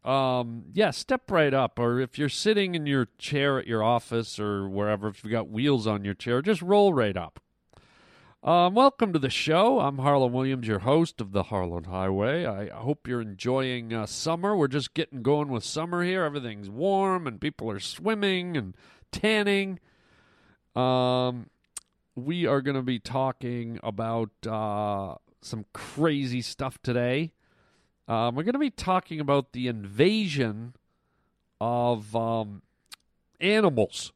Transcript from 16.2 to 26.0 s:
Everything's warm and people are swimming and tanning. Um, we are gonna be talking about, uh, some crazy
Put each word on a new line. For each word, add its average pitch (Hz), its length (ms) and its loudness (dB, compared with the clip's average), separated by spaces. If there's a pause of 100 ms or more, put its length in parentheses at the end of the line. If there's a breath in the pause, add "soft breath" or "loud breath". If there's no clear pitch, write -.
Everything's 120 460 -6
warm 185 560 0
and 110 140 -6
people 113 320 -4
are 98 80 -6
swimming 185 800 -2
and 95 180 -6 (380 soft breath)
tanning. 202 680 0 (960 soft breath)
Um, 127 720 0 (680)
we 160 300 -2
are 139 160 4
gonna 135 200 -2
be 123 180 -2
talking 123 840 -4
about, 113 500 -4 (140)
uh, 104 680 -4 (260)
some 110 300 -10
crazy 139 680 -2